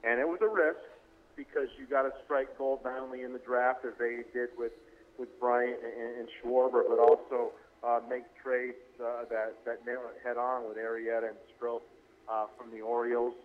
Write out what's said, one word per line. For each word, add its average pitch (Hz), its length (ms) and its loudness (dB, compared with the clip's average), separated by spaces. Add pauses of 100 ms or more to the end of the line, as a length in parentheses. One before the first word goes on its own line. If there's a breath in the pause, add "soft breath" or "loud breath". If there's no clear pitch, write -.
And 120 160 4
it 147 80 2
was 175 140 -2
a 220 60 4
risk 165 380 2 (480)
because 139 320 -4 (120)
you 135 80 -16
gotta 135 260 2 (120)
strike 135 340 0
gold 135 260 0
not 127 160 -4
only 127 220 -8
in 127 100 -8
the 127 80 -10
draft 127 440 0
as 117 140 -6
they 117 240 -2 (100)
did 120 240 -2
with, 117 160 -4 (460 loud breath)
with 127 100 -8 (120)
Bryant 123 420 2
and, 117 380 -8
and 117 80 -10 (100)
Schwarber, 123 480 4
but 117 120 4
also, 117 520 6 (340 loud breath)
uh, 120 240 2
make 123 140 -4 (180)
trades, 123 380 -2 (220)
uh, 120 280 -4
that, 110 260 -2 (100)
that 117 200 -6
nail 123 220 -4
it - 180 -14
head 123 120 -2
on 123 320 -2
with 110 80 -8
Arrieta 113 520 -2
and 107 80 -8 (200)
Strop, 117 260 -4 (460)
uh, 110 180 -2 (100)
from 117 140 -16
the 113 100 -12
Orioles. 120 540 2 (100)